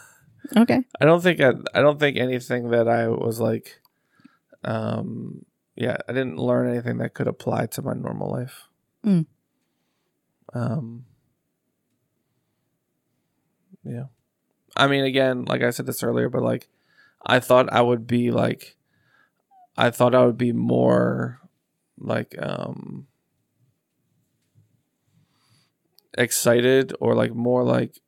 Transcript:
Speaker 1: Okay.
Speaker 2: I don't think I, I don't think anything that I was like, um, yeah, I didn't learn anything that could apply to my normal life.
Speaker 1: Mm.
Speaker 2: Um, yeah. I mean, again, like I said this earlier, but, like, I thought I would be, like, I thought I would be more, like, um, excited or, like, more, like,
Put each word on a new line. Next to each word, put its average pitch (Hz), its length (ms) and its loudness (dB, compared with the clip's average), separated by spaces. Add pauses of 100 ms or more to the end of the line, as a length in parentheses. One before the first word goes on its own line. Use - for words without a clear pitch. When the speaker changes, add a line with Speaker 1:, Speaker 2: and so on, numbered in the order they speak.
(560)
Speaker 1:
Okay. 240 240 4 (200)
Speaker 2:
I 139 40 6
don't 165 160 6
think 170 200 2
I, 131 120 6 (220)
I 101 80 4
don't 147 160 4
think 147 180 0
anything 123 540 -2
that 117 180 4
I 117 200 2
was 113 320 -2
like, 113 400 -4 (840)
um, 113 840 -6 (300)
yeah, 120 220 -4 (120)
I - 40 -6
didn't 127 260 -4
learn 123 320 0
anything 120 280 -4
that 120 160 -6
could 131 120 -6
apply 117 400 -4
to - 160 -10
my 135 120 -6
normal - 360 -8
life. 127 320 -10 (420)
Speaker 1:
Mm. 180 220 2 (1300)
Speaker 2:
Um, 120 500 -6 (2750)
yeah. 127 200 -10 (720)
I 135 100 4
mean, 139 180 2
again, 131 420 0
like 127 160 -2
I 120 80 2
said 127 140 -6
this 123 200 -8
earlier, 120 240 0
but, 123 140 -2
like, 120 260 -2 (580)
I 123 140 4
thought 127 320 4
I 117 100 4
would 120 240 0
be, 120 240 0
like, 120 460 -2 (1000)
I 120 140 2
thought 120 240 2
I 127 100 6
would 120 140 2
be 123 140 0
more, 123 880 0 (580)
like, - 420 -6
um, - 680 -10 (3000)
excited 123 840 2
or, 117 160 0
like, 117 180 0
more, 123 300 0
like, 123 440 0